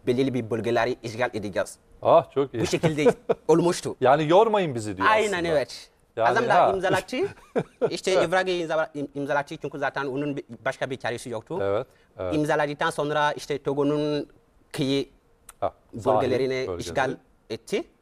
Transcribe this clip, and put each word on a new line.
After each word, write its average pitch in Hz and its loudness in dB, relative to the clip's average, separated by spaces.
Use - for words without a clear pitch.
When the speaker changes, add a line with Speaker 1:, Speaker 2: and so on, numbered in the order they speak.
Speaker 1:
belirli 127 2
bir 113 -4
bölgeleri 117 0
işgal 117 -4
edeceğiz. 101 -6
Speaker 2:
Ah, 151 4
çok 139 -2
iyi. 117 -4
Speaker 1:
Bu 170 2
şekilde 160 2
Speaker 2:
<laughs> - -2
Speaker 1:
olmuştu. 170 2
Speaker 2:
Yani 147 4
yormayın 196 4
bizi 107 -6
diyor - 2
Speaker 1:
Aynen, 214 2
Speaker 2:
aslında. 170 -2
Speaker 1:
evet. 147 -2
Speaker 2:
Yani, 117 2
Speaker 1:
Adam 233 2
da 202 4
Speaker 2:
ha. 139 6
Speaker 1:
imzalattı. 185 0
Speaker 2:
<laughs> - -2
Speaker 1:
İşte 175 -2
evrakı 185 2
imzala-, 160 -2
im-, 143 -6
imzalattı 143 -4
çünkü 147 -10
zaten 139 -2
onun 143 -4
bir, - -10
başka 131 -4
bir 131 -6
çaresi 117 -6
yoktu. 113 -8
Speaker 2:
Evet, 101 0
evet. 92 -4
Speaker 1:
İmzaladıktan 151 0
sonra 147 0
işte - -8
Togo'nun 147 -2
kıyı 135 -2
Speaker 2:
Ha, 95 -4
Speaker 1:
bölgelerini 123 0
Speaker 2:
sahil 87 -6
Speaker 1:
işgal 82 -4
Speaker 2:
bölgeleri. - -8
Speaker 1:
etti. 202 -6